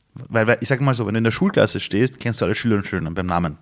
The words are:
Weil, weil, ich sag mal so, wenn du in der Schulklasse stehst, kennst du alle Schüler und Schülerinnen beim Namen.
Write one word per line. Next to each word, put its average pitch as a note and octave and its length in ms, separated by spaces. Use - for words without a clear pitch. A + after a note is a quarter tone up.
Weil, A2+ 320
weil, A#2 140
ich A2+ 80
sag C3 120
mal C3+ 140
so, A#2 120
wenn G2+ 80
du A2+ 40
in A2+ 60
der A#2 80
Schulklasse A2+ 480
stehst, B2 400
kennst A#2 200
du A2 40
alle F2+ 100
Schüler A2+ 220
und G2 100
Schülerinnen E2 280
beim F2+ 120
Namen. F2 360